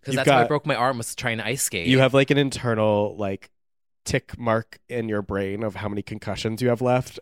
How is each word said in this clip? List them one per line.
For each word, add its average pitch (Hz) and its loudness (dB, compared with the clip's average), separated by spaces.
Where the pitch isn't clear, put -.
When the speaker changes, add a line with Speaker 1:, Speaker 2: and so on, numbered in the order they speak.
Speaker 1:
'Cause - -10
Speaker 2:
You've 135 -2
Speaker 1:
that's 139 2
how 139 6
I 123 6
Speaker 2:
got - 2
Speaker 1:
broke 147 0
my 143 2
arm, 123 0
was - -8
trying 117 -2
to 104 -6
ice 131 -2
skate. 85 -2
Speaker 2:
You 131 6
have, 131 6
like, 135 4
an 139 4
internal, 107 0
like, 98 -6
tick - -4
mark 113 -2
in 117 -6
your 104 -2
brain 101 -4
of 101 -6
how 101 -6
many 101 -4
concussions 110 -6
you 123 2
have 120 0
left, 127 0